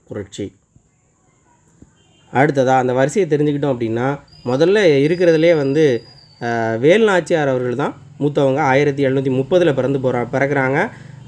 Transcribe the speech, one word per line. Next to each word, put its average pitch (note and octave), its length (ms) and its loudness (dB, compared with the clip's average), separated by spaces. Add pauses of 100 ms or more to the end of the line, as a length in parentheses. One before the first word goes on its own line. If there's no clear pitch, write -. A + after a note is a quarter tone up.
புரட்சி. G2+ 460 -12 (1800)
அடுத்ததா C3 440 2
அந்த B2+ 160 0
வரிசையை D3 460 0
தெரிஞ்சுக்கிட்டோம் D3 360 -2
அப்படின்னா, A#2+ 440 -4 (260)
முதல்ல D#3 380 0
இருக்கிறதுலே E3 720 2
வந்து, C#3 480 0 (380)
அ, A2+ 360 -4
வேலு F3 280 4
நாச்சியார் E3+ 420 0
அவர்கள் B2 280 -2
தான் D3+ 200 -4 (240)
மூத்தவங்க. C#3 380 0
ஆயிரத்தி C#3 480 2
எழுநூத்தி C3 380 -2
முப்பதுல E3+ 300 2
பிறந்து C3+ 260 -2
போறா-, B2 320 -2
பிறக்குறாங்க. C#3 580 -2 (380)